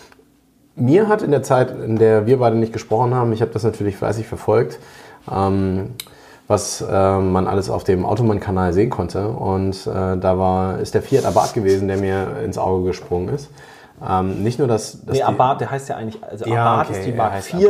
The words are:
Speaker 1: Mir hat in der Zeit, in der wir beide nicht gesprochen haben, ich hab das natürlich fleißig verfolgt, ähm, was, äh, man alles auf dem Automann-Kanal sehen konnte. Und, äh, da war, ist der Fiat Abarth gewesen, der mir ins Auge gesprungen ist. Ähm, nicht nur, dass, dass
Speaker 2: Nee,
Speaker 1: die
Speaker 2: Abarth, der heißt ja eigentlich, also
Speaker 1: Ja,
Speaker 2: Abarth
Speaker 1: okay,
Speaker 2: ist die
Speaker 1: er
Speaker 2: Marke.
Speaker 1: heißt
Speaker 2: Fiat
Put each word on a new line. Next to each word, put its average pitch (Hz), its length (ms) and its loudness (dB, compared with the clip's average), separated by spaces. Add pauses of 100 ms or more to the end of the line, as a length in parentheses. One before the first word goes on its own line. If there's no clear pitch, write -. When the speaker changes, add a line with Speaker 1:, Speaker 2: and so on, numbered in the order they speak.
(760)
Speaker 1:
Mir 170 320 4
hat 214 140 2
in - 100 -2
der 135 120 2
Zeit, 127 280 2
in 113 260 -4
der 110 280 6
wir 127 140 4
beide 117 160 2
nicht 113 180 0
gesprochen 120 400 0
haben, 120 180 2
ich 110 100 -2
hab 113 100 0
das 107 120 -4
natürlich 101 320 -2
fleißig 110 300 -4
verfolgt, 110 540 0 (520)
ähm, 95 600 0 (560)
was, - 340 0
äh, 95 380 2
man 92 280 0
alles 98 220 -2
auf 104 140 -4
dem 95 220 0
Automann-Kanal 104 680 0
sehen 95 160 2
konnte. 92 380 -4
Und, 95 580 -4
äh, 95 320 -2
da 92 200 2
war, 92 420 0
ist - 160 -4
der 101 80 0
Fiat - 220 0
Abarth 98 280 2
gewesen, 98 340 2
der 98 100 0
mir 95 300 0 (160)
ins 90 140 -6
Auge 92 280 0
gesprungen 90 440 -4
ist. 143 200 -8 (560)
Ähm, 92 380 -2
nicht 120 140 -2
nur, 143 100 2
dass, - 380 -4
dass 110 80 -4
Speaker 2:
Nee, 131 60 0
Speaker 1:
die - 40 0
Speaker 2:
Abarth, 127 380 2
der 113 100 -4
heißt 135 180 -8
ja 143 60 -6
eigentlich, 110 280 -10
also 110 220 -12
Speaker 1:
Ja, 113 200 0
Speaker 2:
Abarth 117 240 2
Speaker 1:
okay, 104 100 -6
Speaker 2:
ist 95 60 -6
die 127 60 -4
Speaker 1:
er 113 60 -4
Speaker 2:
Marke. 107 180 0
Speaker 1:
heißt 98 140 -8
Speaker 2:
Fiat 175 200 2